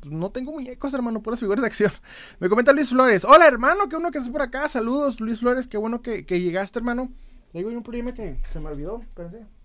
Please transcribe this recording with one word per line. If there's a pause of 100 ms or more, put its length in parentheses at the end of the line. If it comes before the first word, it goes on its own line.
no
tengo
muñecos,
hermano,
puras
figuras
de
acción. (480)
Me
comenta
Luis
Flores,
"Hola,
hermano,
qué
bueno
que
estás
por
acá.
Saludos,
Luis
Flores,
qué
bueno
que,
que
llegaste,
hermano". (400)
Traigo
un
problema
que (140)
se
me
olvidó,
espérense. (180)